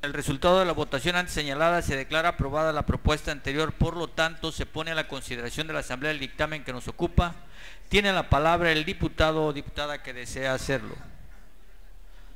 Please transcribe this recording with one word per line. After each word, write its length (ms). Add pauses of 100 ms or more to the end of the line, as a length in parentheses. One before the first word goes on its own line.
El 100
resultado 480
de 60
la 80
votación 420
antes 180
señalada 480
se 140
declara 320
aprobada 460
la 120
propuesta 460
anterior, 400
por 240
lo 140
tanto 420
se 140
pone 260
a 40
la 120
consideración 580
de 60
la 80
Asamblea 320
el 80
dictamen 460
que 80
nos 160
ocupa. 460 (520)
Tiene 240
la 180
palabra 440
el 100
diputado 600
o 80
diputada 500
que 80
desea 420
hacerlo. 420 (1400)